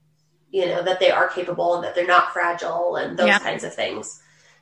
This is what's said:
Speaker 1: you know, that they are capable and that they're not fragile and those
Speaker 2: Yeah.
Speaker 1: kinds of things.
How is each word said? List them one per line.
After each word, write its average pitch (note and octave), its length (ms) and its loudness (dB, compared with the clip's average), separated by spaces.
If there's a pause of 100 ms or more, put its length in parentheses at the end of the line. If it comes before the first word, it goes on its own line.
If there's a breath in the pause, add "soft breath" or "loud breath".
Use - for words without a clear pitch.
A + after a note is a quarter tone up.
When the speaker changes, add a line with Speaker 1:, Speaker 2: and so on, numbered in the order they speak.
(500)
Speaker 1:
you F3+ 160 0
know, F3 160 -2
that F#3 160 0
they F3+ 100 6
are E3+ 180 2
capable F3 480 -2
and E3+ 80 -4
that - 120 -6
they're F3+ 100 0
not F3+ 280 4
fragile E3+ 640 -2
and - 200 -6
those F3+ 120 4
Speaker 2:
Yeah. G3+ 100 6
Speaker 1:
kinds - 240 -6
of - 100 -10
things. - 480 -8 (400 soft breath)